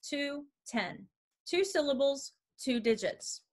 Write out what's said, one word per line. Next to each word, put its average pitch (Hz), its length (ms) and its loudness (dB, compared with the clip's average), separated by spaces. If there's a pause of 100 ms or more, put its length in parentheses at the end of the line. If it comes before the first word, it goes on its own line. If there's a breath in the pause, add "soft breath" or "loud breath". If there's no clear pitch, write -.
two 285 440 -4 (200)
ten. 196 400 -4 (400)
Two 359 180 4
syllables, 277 680 2 (260)
two 240 220 0
digits. - 600 0 (100)